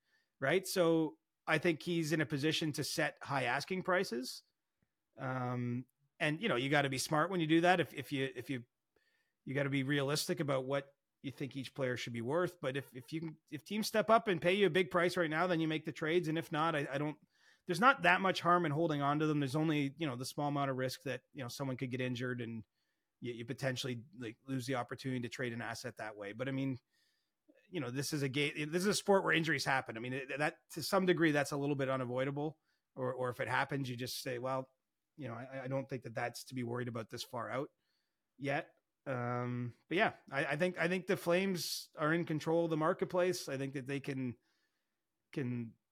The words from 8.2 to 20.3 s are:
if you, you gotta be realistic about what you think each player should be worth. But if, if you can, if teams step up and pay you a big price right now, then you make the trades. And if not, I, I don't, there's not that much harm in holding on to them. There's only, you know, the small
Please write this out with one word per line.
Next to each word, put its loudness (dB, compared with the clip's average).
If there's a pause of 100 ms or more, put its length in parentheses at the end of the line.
if -10
you, -4 (840)
you -6
gotta 0
be 0
realistic 0
about 0
what -2 (360)
you -8
think -8
each -10
player 0
should -6
be -4
worth. 0
But -2
if, -4
if -12
you -4
can, -10 (140)
if -10
teams -2
step 2
up 6
and 2
pay 6
you 8
a 6
big 4
price 4
right 2
now, 2
then 2
you 2
make 0
the -4
trades. 0
And 0
if -6
not, 2
I, 0
I -2
don't, -2 (500)
there's -2
not 6
that 8
much 2
harm 6
in 2
holding 2
on 4
to 4
them. 4
There's 0
only, 2
you 0
know, -2
the -6
small -2